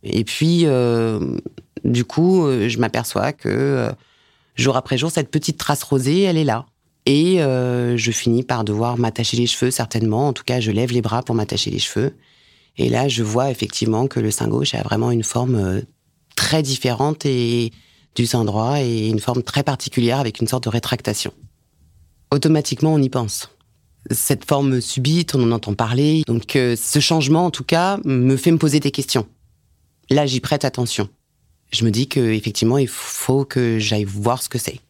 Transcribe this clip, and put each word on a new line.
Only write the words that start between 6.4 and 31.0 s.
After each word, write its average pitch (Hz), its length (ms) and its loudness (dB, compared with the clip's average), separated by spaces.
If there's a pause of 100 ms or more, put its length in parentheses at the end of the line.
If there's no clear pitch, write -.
là. 120 200 0 (400)
Et, 165 380 4
euh, 123 560 0
je 117 140 -2
finis 117 300 2
par 123 220 -2
devoir 110 320 0
m'attacher 117 400 -2
les 120 100 2
cheveux, 123 240 0
certainement. 113 580 0
En 135 40 0
tout - 100 -8
cas, 123 160 -2
je 110 120 0
lève 117 200 0
les 120 120 0
bras 117 200 -2
pour 117 120 -2
m'attacher 110 360 -2
les - 80 -4
cheveux. - 360 -2 (640)
Et 127 100 2
là, 120 200 2
je 117 140 -2
vois 120 280 0
effectivement 113 560 -2
que 120 140 -2
le 107 100 0
sein 110 180 -2
gauche 123 240 -2
a 110 100 -4
vraiment 113 280 0
une 117 140 0
forme, 123 320 0
euh, 95 260 0 (520)
très - 280 0
différente 135 640 -2
et 120 460 0 (420)
du 120 100 2
sein 117 220 0
droit 110 340 0
et 117 260 0
une 110 140 0
forme 123 220 -2
très - 200 -2
particulière 127 560 0
avec 120 220 -4
une 113 80 -2
sorte 127 160 -2
de 113 60 -2
rétractation. - 640 -4 (960)
Automatiquement, 151 640 2
on 147 80 4
y 131 80 0
pense. 117 400 -4 (600)
Cette - 340 -2
forme 139 380 2
subite, 156 520 -2
on 131 100 4
en 117 60 4
entend 107 220 -2
parler. 139 540 2
Donc, 117 300 -2
euh, 123 200 2
ce - 220 0
changement, 160 480 2
en 170 40 0
tout - 140 -10
cas, 185 400 0
me 131 320 2
fait 135 140 2
me 165 80 4
poser 151 200 2
des 139 120 0
questions. 127 360 -2 (840)
Là, 143 160 4
j'y 131 140 -2
prête - 260 -2
attention. 117 420 -2 (640)